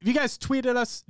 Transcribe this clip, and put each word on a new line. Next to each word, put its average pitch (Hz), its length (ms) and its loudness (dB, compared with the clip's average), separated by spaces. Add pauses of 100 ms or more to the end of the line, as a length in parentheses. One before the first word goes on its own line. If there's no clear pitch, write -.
If 180 60 -8
you 240 60 -2
guys 277 240 4
tweet 262 280 -4
at 247 120 0
us, - 320 -4